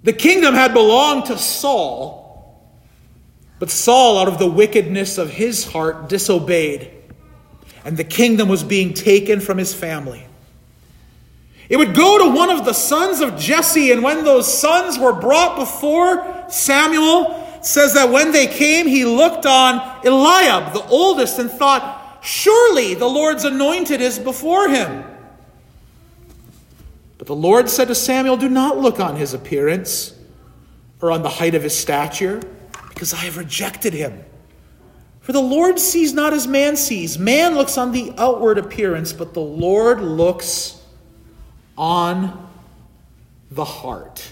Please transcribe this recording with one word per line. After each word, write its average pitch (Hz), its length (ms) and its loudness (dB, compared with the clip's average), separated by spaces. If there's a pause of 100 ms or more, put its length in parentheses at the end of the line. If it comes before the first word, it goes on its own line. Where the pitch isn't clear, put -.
The 226 120 0
kingdom 330 400 4
had 262 180 4
belonged 247 540 4
to 233 100 -6
Saul, - 1400 -6 (840)
but 180 100 -8
Saul, 240 480 4
out 190 120 2
of 170 100 -4
the 180 120 2
wickedness 190 680 0
of 165 100 -4
his 214 440 -4
heart, 160 360 -6
disobeyed, 165 800 -2 (960)
and 156 140 -6
the 165 40 -4
kingdom 220 460 2
was 185 160 0
being 190 300 -2
taken 202 460 2
from 190 180 -4
his 180 160 -6
family. 143 520 -10 (1400)
It 262 120 2
would 220 160 2
go 392 240 6
to 302 180 6
one 349 140 2
of 285 160 0
the 226 80 -2
sons 320 480 0
of 233 160 -4
Jesse, 294 520 2
and 233 120 4
when 302 200 -2
those 269 300 4
sons 330 460 0
were 247 160 2
brought 294 420 2
before 339 920 -2
Samuel, 311 920 2 (140)
it - 80 -20
says 285 300 2
that 269 160 4
when 302 220 2
they 285 140 4
came, 311 400 0
he 262 200 2
looked 285 400 2
on 262 340 4 (240)
Eliab, 269 680 4
the 202 140 -6
oldest, 302 500 2
and 240 120 -4
thought, 269 680 -2
"Surely 403 720 2
the 247 160 -2
Lord's 294 360 -2
anointed 277 580 -2
is 247 160 -4
before 311 500 -2
him." 233 360 -4 (2000)
But - 120 -18
the 147 60 -6
Lord 208 360 2
said 254 180 0
to 247 60 -2
Samuel, 262 420 0
"Do 254 140 -2
not 262 260 0
look 262 240 0
on 160 160 -4
his 143 160 -6
appearance 143 800 -4 (880)
or 170 100 0
on 160 120 -2
the 147 80 -4
height 165 240 -2
of 151 80 0
his 147 120 -6
stature, 185 680 -4 (480)
because - 240 -10
I 160 60 -10
have 170 180 -10
rejected - 560 -8
him. 135 280 -10 (1000)
For 262 100 -8
the 277 80 2
Lord 330 400 0
sees 320 320 0
not 294 220 0
as 262 120 -4
man 277 300 0
sees. 170 420 -6
Man 294 360 2
looks 277 240 -2
on 247 140 -4
the 240 260 -6
outward 226 400 2
appearance, 175 560 -6
but - 180 -12
the 165 80 -6
Lord 190 640 0
looks 170 720 -4 (1000)
on 175 720 -4 (1040)
the 143 140 -8
heart." - 680 -14